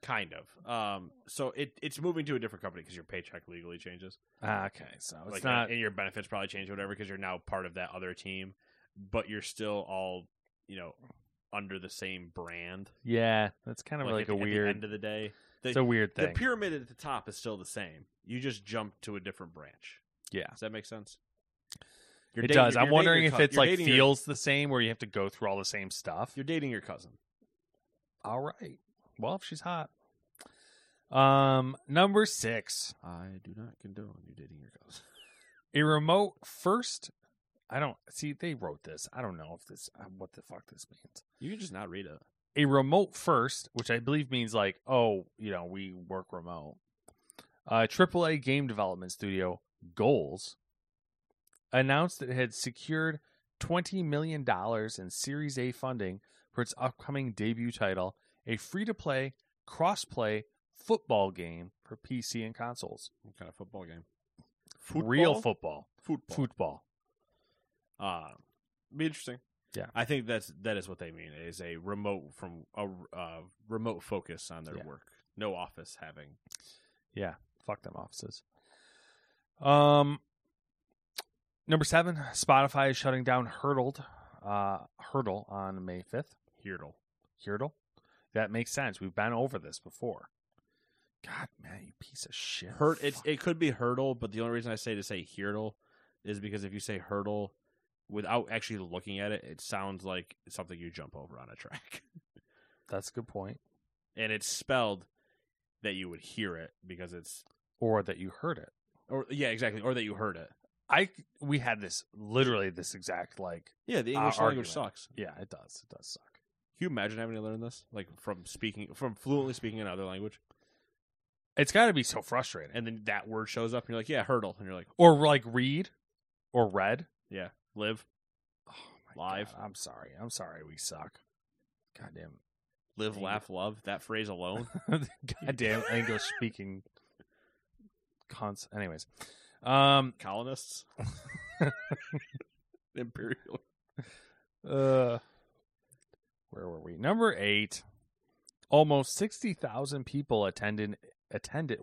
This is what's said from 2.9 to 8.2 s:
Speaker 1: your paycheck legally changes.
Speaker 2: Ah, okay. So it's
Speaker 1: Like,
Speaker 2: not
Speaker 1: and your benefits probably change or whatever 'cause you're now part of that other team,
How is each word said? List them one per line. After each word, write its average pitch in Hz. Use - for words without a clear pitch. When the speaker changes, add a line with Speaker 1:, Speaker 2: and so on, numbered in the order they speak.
Speaker 1:
your 85
paycheck 90
legally 87
changes. 90
Speaker 2:
Ah, 104
okay. 78
So -
it's 101
Speaker 1:
Like, 95
Speaker 2:
not 120
Speaker 1:
and 117
your 107
benefits 98
probably 101
change 98
or 101
whatever 98
'cause 101
you're 98
now 92
part 95
of 85
that 90
other 92
team, 95